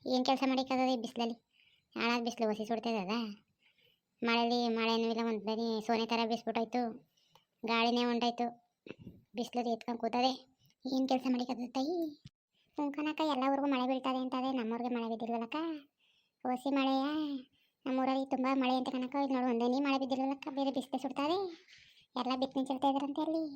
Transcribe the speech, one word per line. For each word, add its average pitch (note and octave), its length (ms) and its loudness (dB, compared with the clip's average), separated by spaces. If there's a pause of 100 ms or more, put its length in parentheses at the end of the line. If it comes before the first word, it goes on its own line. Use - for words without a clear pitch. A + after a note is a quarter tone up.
ಏನ್ B3+ 200 2
ಕೆಲ್ಸ C4+ 220 2
ಮಾಡಿಕ್ಕದ C4 460 2
ಈ B3+ 40 0
ಬಿಸ್ಲಲ್ಲಿ? A#3 400 -4 (580)
ಹಾಳಾದ್ A#3 280 0
ಬಿಸ್ಲು, A#3 240 -2
ಹೊಸಿ G#3+ 180 -2
ಸುಡ್ತಾ A3+ 240 -2
ಇದದ? G#3+ 540 -4 (800)
ಮಳೆಲಿ, A#3 360 4 (100)
ಮಳೆನೂ A3+ 400 2
ಇಲ್ಲ, A#3 180 0
ಒಂದ್ A3 180 0
ದನಿ A3 200 0 (180)
ಸೋನೆ A3+ 220 2
ತರ A#3 220 0
ಬೀಸ್ಬಿಟ್ಟೋಯ್ತು, A3+ 540 -2 (840)
ಗಾಳಿನೇ A#3 400 2
ಹೊಂಟೋಯ್ತು, A#3+ 420 0 (920)
ಬಿಸ್ಲು A#3+ 260 -4 (100)
ಎತ್ಕೊಂಡ್ A3+ 280 -4
ಕೂತದೆ. B3 320 2 (540)
ಏನ್ C4 220 0
ಕೆಲ್ಸ C4 240 2
ಮಾಡಿಕತ್ತದ B3 420 -2
ತಾಯಿ? D4 240 0 (800)
ಹ್ಞೂ D4 140 0
ಕಣಕ್ಕ, D4+ 300 -2 (100)
ಎಲ್ಲ C4 200 0
ಊರಿಗೂ C#4 160 2
ಮಳೆ B3+ 200 2
ಬೀಳ್ತದೆ C4 320 0
ಅಂತದೆ, B3+ 320 -2
ನಮ್ಮೂರಿಗೆ A#3 440 -2
ಮಳೆ A3+ 140 -2
ಬಿದ್ದಿಲ್ವಲ್ಲಕ್ಕ? A#3 500 -4 (840)
ಓಸಿ B3+ 240 -2
ಮಳೆಯಾ? C4+ 420 2 (760)
ನಮ್ಮೂರಲ್ಲಿ C4 400 0
ತುಂಬಾ C4 280 0
ಮಳೆ B3+ 240 2
ಅಂತ C4 120 -2
ಕಣಕ್ಕ, B3+ 260 -4
ಇಲ್ಲಿ C#4 200 2
ನೋಡು, B3+ 140 2
ಒಂದ್ A#3 140 2
ಹನಿ B3 180 2
ಮಳೆ C4+ 180 2
ಬಿದ್ದಿಲ್ವಲ್ಲಕ್ಕ, C4+ 560 -2
ಬೇರೆ C#4 160 2
ಬಿಸ್ಲು C4 280 -4
ಸುಡ್ತದೆ. C#4+ 380 0 (760)
ಎಲ್ಲ B3 240 -2
ಬಿತ್ತನೆ C4 260 0
ಚೆಲ್ತಾ C#4 240 2
ಇದ್ರಂತೆ C#4 320 0
ಅಲ್ಲಿ. D#4+ 220 0 (120)